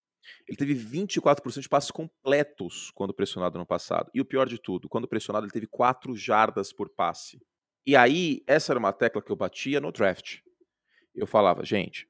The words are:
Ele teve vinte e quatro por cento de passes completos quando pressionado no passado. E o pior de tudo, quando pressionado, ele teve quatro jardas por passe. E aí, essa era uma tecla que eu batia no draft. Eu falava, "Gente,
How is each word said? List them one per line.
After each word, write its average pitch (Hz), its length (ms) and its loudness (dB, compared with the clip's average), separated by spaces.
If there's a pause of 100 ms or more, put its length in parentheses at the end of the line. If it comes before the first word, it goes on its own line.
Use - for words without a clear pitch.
(460)
Ele - 120 -12
teve 143 160 -2
vinte 131 420 -6
e - 60 0
quatro 143 200 4
por 123 100 -8
cento 139 120 -10
de - 60 -16
passes 143 200 2
completos 143 1040 -2
quando 98 220 -4
pressionado 90 440 -4
no 87 80 -8
passado. - 480 -2
E 127 60 -2
o 135 60 -2
pior 131 200 0
de 120 140 -6
tudo, 113 300 -6
quando 117 180 -4
pressionado, 107 380 -4
ele 101 80 -12
teve 110 140 -6
quatro 127 480 0
jardas 107 580 0
por - 160 -8
passe. - 520 -6 (440)
E 139 100 6
aí, 143 500 6
essa 151 280 2
era 123 60 0
uma 98 120 2
tecla 113 300 0
que - 100 -10
eu 98 60 -2
batia 135 420 -4
no 147 100 -4
draft. - 500 -2 (760)
Eu 104 100 -4
falava, 92 380 4
"Gente, - 460 -4